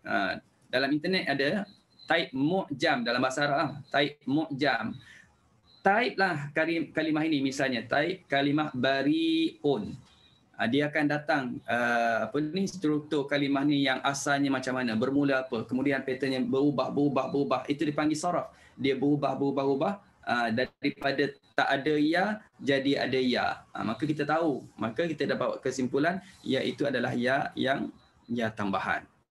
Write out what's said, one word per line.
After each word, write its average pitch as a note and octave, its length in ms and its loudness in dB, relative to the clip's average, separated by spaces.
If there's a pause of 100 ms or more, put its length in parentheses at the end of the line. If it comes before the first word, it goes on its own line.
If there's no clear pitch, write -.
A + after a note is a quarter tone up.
Ha, G2+ 340 -2 (320)
dalam C3 220 2
internet E3+ 340 0
ada C#3+ 400 0 (400)
type F3 240 0
Mu'jam D3 720 0
dalam A#2+ 160 0
bahasa C3+ 240 0
Arab C#3+ 140 0
lah. E3 120 0 (220)
Type C#3+ 320 0
Mu'jam. C3+ 720 0 (880)
Type G#3+ 320 2
lah E3 400 0
kalim-, E3 360 0
kalimah D#3 360 0
ini C#3 160 0
misalnya. C3 400 -2
Type D3+ 440 0
kalimah C#3+ 440 2
bari'un. C#3 1200 0 (680)
Ha, A2 80 2
dia D3 240 2
akan D3+ 160 2
datang, D3 360 0 (200)
uh, A#2 640 0
apa - 80 -6
ni, D#3+ 320 -2
struktur D3+ 560 -2
kalimah C#3 400 0
ni C#3+ 200 4
yang C3 200 0
asalnya C#3 480 0
macam B2+ 240 0
mana, B2 160 0
bermula C3 520 2
apa, A2+ 200 -4
kemudian C3+ 400 0
patternnya C3 400 -2
berubah, C3 480 0
berubah, C3+ 400 0
berubah. C3 320 0
Itu D3 240 -2
dipanggil D3+ 280 0
saraf. F3 360 -2 (240)
Dia C3 160 0
berubah, C#3 480 0
berubah, C#3 240 0
berubah. C#3+ 300 0 (300)
Ha, A#2 280 0
daripada C#3 800 -2 (240)
tak C#3 120 2
ada C#3 280 2
ya, D#3+ 280 2 (360)
jadi C3 480 2
ada C3 120 0
ya. A#2 520 0
Ha, G2 120 -6
maka A2+ 240 -2
kita D3 160 -2
tahu, D3+ 400 0 (120)
maka A#2 320 -2
kita C3+ 280 -2
dapat A#2 280 -2
kesimpulan, C#3 560 0 (240)
ya C3 200 0
itu B2+ 200 -2
adalah B2+ 320 0
ya B2 400 0
yang B2+ 320 0 (420)
ya A#2 220 -2
tambahan. F#2+ 500 -2 (280)